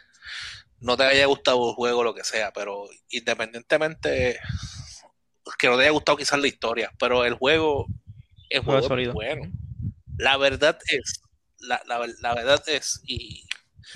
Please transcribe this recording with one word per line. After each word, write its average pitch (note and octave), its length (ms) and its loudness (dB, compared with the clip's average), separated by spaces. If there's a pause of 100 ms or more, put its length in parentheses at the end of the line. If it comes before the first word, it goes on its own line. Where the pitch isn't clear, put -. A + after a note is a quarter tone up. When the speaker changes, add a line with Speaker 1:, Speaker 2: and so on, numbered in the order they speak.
(800)
Speaker 1:
no A#2+ 180 0
te C3+ 60 4
haya C#3 240 6
gustado B2+ 420 2
el G#2+ 60 -6
juego, B2 280 0
lo A2+ 100 0
que G2+ 100 -12
sea, G#2+ 280 -4
pero G2+ 360 -8 (220)
independientemente B2 1300 -2 (1160)
que C#3 100 4
no B2 100 6
te C3 60 6
haya D3 80 6
gustado D3 260 2
quizás C#3+ 220 0
la C#3+ 80 2
historia, A#2 520 -4
pero B2 260 2
el A#2+ 100 0
juego, D3 520 2 (600)
el C#3 100 0
Speaker 2:
Juego B2 60 -4
Speaker 1:
juego C3+ 140 4
es B2+ 80 0
Speaker 2:
sólido. B2 260 -2
Speaker 1:
bueno. C3 380 -6 (640)
La C3+ 200 2
verdad C#3 400 4 (120)
es, - 320 -4 (360)
la, B2 300 -4
la, A#2+ 180 -2 (160)
la A#2+ 140 -2
verdad C3 320 2
es, - 360 -4
y - 440 -10 (480)